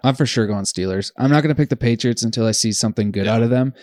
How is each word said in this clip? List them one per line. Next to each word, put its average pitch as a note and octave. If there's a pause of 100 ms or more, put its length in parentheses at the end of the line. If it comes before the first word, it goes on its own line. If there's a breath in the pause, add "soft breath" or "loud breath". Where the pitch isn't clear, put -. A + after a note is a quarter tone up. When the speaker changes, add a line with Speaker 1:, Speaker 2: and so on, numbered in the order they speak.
Speaker 1:
I'm C3+
for C#3
sure A2+
going G2+
Steelers. F#2+
I'm C3+
not D3+
gonna D3+
pick D3
the -
Patriots A#2+
until A2+
I A2
see A2
something G#2+
good G2
Speaker 2:
Yeah. G#2+
Speaker 1:
out A2+
of A#2
them. B2+